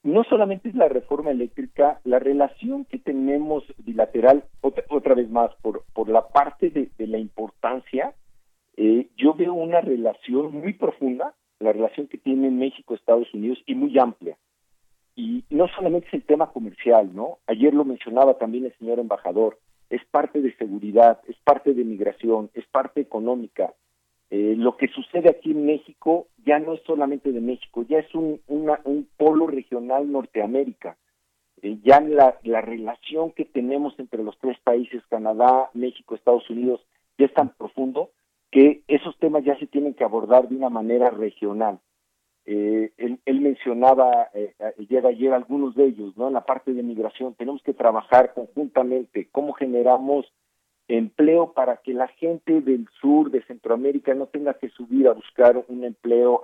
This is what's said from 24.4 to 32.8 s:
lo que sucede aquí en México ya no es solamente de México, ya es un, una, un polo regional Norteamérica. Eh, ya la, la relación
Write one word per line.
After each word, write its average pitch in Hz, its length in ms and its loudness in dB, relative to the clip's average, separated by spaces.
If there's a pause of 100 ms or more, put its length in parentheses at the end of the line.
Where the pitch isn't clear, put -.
lo 120 180 0
que 135 140 -4
sucede 165 400 0
aquí 160 220 0
en 151 140 -2
México 156 640 -2 (180)
ya 147 140 2
no 160 140 -6
es 160 120 -10
solamente 143 460 -4
de 120 80 -4
México, 117 480 -8
ya 156 120 0
es 151 140 -10
un, 160 340 -6
una, 151 360 -4
un 143 320 -4
polo 156 320 2
regional 131 640 -4
Norteamérica. 117 840 -6 (640)
Eh, 104 200 -8
ya 139 200 8
la, 143 420 4
la 113 160 -2
relación 117 720 -8